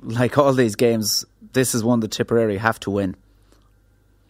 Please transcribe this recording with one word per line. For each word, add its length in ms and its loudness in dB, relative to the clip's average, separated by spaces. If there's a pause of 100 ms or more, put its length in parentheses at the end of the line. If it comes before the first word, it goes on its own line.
like 340 -2
all 160 4
these 240 2
games, 480 0 (300)
this 200 0
is 80 -2
one 180 2
that 100 -4
Tipperary 480 0
have 220 0
to 100 -6
win. 260 -2 (1120)